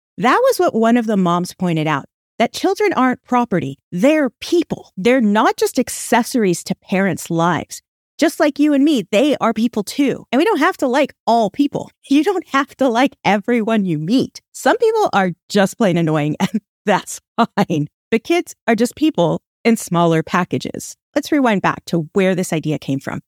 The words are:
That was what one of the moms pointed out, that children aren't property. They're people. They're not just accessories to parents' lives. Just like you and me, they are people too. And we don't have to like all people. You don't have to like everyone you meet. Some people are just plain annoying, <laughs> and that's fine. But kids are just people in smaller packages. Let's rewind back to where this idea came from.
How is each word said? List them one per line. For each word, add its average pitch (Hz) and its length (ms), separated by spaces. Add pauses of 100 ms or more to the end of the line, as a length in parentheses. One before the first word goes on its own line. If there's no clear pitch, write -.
(180)
That 254 240
was 523 160
what 349 160
one 226 220
of 240 100
the 214 120
moms 175 360
pointed 165 320
out, 151 200 (320)
that 233 160
children 392 400
aren't 254 300
property. 185 540 (140)
They're 269 380
people. - 680
They're 240 240
not 220 360
just 415 220
accessories 226 840
to - 100
parents' 190 540
lives. 165 520 (360)
Just - 220
like 302 200
you 302 140
and 269 100
me, 277 280
they 247 260
are 226 160
people 220 300
too. - 480
And 247 80
we 339 60
don't 415 140
have 349 180
to 294 100
like 262 260 (140)
all 220 220
people. - 420 (180)
You 285 140
don't 370 260
have 277 280
to 262 100
like 240 280 (100)
everyone 214 600
you 165 120
meet. 196 440 (120)
Some 320 240
people 440 360
are 190 180 (180)
just 196 280
plain 180 200
annoying, 156 400
<laughs> - 40
and 196 200 (240)
that's - 340 (180)
fine. 180 500 (240)
But 226 120
kids - 320 (120)
are 233 80
just 233 200
people 175 460 (220)
in 226 120
smaller 170 480
packages. - 720 (200)
Let's - 160
rewind 247 300
back - 240
to 165 280
where 190 220
this 180 180
idea 151 260
came 135 200
from. - 280